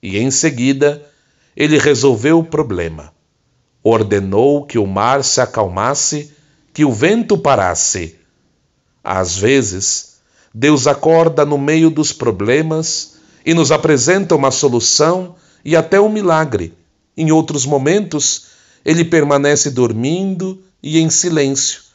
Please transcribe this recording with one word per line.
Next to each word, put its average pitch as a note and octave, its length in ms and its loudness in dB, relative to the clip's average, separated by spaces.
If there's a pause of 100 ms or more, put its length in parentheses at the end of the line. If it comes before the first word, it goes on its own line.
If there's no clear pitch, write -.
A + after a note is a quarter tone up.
E G2 160 -6
em A#2+ 120 0
seguida, C#3 720 0 (540)
ele D3+ 220 2
resolveu C3+ 600 2
o E3 40 -2
problema. F2 720 -6 (680)
Ordenou A2 840 2
que A#2+ 140 -4
o G2+ 80 0
mar A2+ 360 0
se - 160 -2
acalmasse, B2+ 920 -4 (420)
que D3 100 0
o C#3+ 80 2
vento F#3 460 0
parasse. F#2 800 -2 (880)
Às F#2 340 -2
vezes, G2+ 760 -2 (360)
Deus C3+ 360 0
acorda D#3 580 2
no D3 140 -2
meio D#3+ 320 2
dos D3+ 200 -2
problemas C3+ 1040 -2 (280)
e D#3+ 80 0
nos D#3 180 2
apresenta D#3+ 640 2
uma C#3 140 2
solução D3+ 840 0 (280)
e D#3 120 0
até E3 260 2
um G#3+ 80 4
milagre. D#3 640 -2 (420)
Em D#3 160 0
outros D#3 360 0
momentos, D3+ 800 -2 (360)
ele E3 220 0
permanece D3 640 2
dormindo E3 920 -2 (220)
e D#3 180 -2
em D#3+ 120 2
silêncio. D3+ 680 -2 (140)